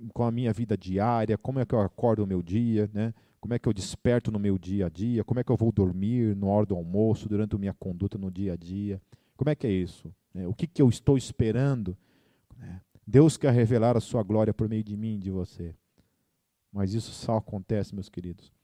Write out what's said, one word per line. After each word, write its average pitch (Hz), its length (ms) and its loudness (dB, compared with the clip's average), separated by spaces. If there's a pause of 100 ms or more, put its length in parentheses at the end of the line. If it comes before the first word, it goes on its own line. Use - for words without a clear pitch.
(120)
com 120 120 -2
a 117 80 2
minha 117 200 0
vida 107 240 -2
diária, 107 640 0
como 131 220 -4
é 120 60 0
que 127 100 -2
eu 110 60 4
acordo 107 400 2
no 101 60 0
meu 92 140 0
dia, 107 500 0
né? 107 220 -2 (260)
Como 107 140 -6
é 117 60 -2
que - 100 0
eu 110 40 2
desperto 113 580 0
no 107 80 -2
meu 101 180 2
dia 92 300 -2
a - 20 -2
dia, 107 340 -2
como 123 160 -2
é 123 40 -2
que - 80 -2
eu 120 40 4
vou 113 160 2
dormir 104 640 2
na 98 120 -2
hora 104 180 4
do 98 100 -2
almoço, 101 540 0
durante 104 260 -2
a 104 40 -2
minha 98 140 -4
conduta 95 440 -6
no 95 140 -6
dia 92 220 -4
a - 20 -4
dia, 95 440 -6 (360)
como 139 160 0
é 147 40 0
que - 120 -4
é 104 40 2
isso? 90 420 -4 (200)
Né? 90 140 -8
O 95 60 -4
que - 140 -6
que - 140 0
eu 131 80 8
estou - 260 2
esperando? 120 800 0 (640)
Né? 92 240 -14 (240)
Deus 139 320 8
quer 139 160 2
revelar 120 420 4
a 113 60 2
sua 117 220 -2
glória 107 300 2
por 113 140 -2
meio 110 160 -2
de 104 140 -8
mim 110 180 -4
e 104 40 -6
de 95 120 -6
você. 87 440 -6 (960)
Mas 98 220 -2
isso 113 180 -4
só - 260 -2
acontece, 101 580 -4
meus 98 140 -8
queridos, 87 420 -12 (120)